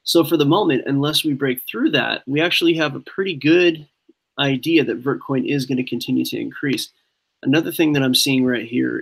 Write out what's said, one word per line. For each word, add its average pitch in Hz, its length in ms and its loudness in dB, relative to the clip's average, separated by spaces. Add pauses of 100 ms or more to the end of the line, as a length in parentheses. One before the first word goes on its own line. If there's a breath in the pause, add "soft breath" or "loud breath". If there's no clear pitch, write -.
So 170 220 2
for 165 100 0
the 147 100 2
moment, 165 400 2
unless 143 380 0
we 156 100 0
break 131 280 -2
through 247 300 -2
that, 113 360 0
we 143 140 0
actually 175 320 2
have 151 220 0
a 135 40 -10
pretty 190 360 -6
good 156 520 2 (500)
idea 139 460 2
that 117 180 -2
Vertcoin 135 460 -2
is 139 180 -2
gonna 127 200 -2
continue 127 400 -2
to 127 120 -6
increase. 127 520 -6 (540)
Another 165 280 0
thing 160 220 0
that 143 100 2
I'm 127 120 2
seeing 131 300 2
right 120 220 -2
here 123 340 -2